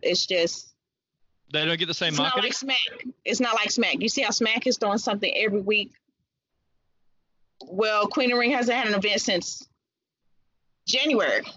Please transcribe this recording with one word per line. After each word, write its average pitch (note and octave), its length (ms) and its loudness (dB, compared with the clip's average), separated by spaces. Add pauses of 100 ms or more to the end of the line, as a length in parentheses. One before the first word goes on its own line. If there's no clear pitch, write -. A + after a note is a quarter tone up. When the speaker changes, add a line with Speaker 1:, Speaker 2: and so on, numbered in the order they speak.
Speaker 1:
It's F3 220 2
just - 480 0 (800)
Speaker 2:
They D3+ 120 0
don't E3 120 0
get E3+ 100 -2
the E3 80 -4
same E3+ 160 -2
Speaker 1:
it's D3 80 0
not D#3 180 0
Speaker 2:
marketing? B3 80 0
Speaker 1:
like B3 120 -2
Smack. C4 480 -4 (200)
It's G#3+ 160 -2
not A#3 160 2
like G#3 160 0
Smack. F#3+ 280 2
You G#3 80 0
see C4+ 140 -2
how G#3+ 80 0
Smack A3+ 380 0
is B3 100 0
throwing G#3 200 0
something G#3 380 -2
every G#3 240 0
week? G3+ 300 0 (1800)
Well, G#3 400 2
Queen B3+ 240 2
of B3 80 2
Ring A#3+ 140 4
hasn't A#3+ 240 2
had B3+ 100 0
an G#3+ 80 2
event G#3 260 2
since - 460 -4 (1200)
January. A#3 560 2 (140)